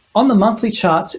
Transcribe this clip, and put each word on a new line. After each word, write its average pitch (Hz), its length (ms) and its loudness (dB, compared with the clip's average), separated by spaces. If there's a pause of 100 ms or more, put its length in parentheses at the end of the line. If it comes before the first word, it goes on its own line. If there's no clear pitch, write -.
(140)
on 254 140 2
the 240 80 2
monthly 226 340 0
charts, 175 480 -2